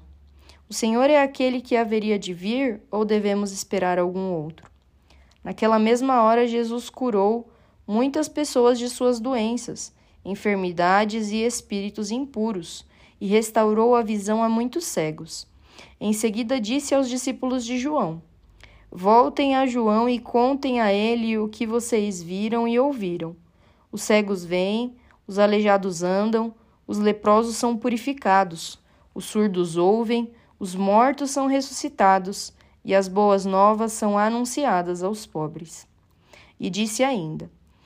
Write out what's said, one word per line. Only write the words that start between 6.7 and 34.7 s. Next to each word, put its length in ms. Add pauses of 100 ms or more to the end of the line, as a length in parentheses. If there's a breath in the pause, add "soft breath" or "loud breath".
curou 580 (380 soft breath)
muitas 420
pessoas 480
de 140
suas 300
doenças, 760 (300 soft breath)
enfermidades 1080
e 140
espíritos 640
impuros, 720 (360 soft breath)
e 80
restaurou 640
a 80
visão 400
a 60
muitos 380
cegos. 600 (540 loud breath)
Em 120
seguida, 480
disse 320
aos 160
discípulos 560
de 140
João: 420 (760 soft breath)
"Voltem 600
a 80
João 420
e 120
contem 600
a 140
ele 460
o 100
que 180
vocês 560
viram 460
e 100
ouviram. 560 (560 soft breath)
Os 120
cegos 420
veem, 500 (320 soft breath)
os 120
aleijados 640
andam, 520 (320 soft breath)
os 120
leprosos 580
são 180
purificados, 1040 (360 soft breath)
os 100
surdos 540
ouvem, 520 (300 soft breath)
os 140
mortos 560
são 160
ressuscitados, 1080 (320 soft breath)
e 100
as 140
boas 380
novas 480
são 240
anunciadas 840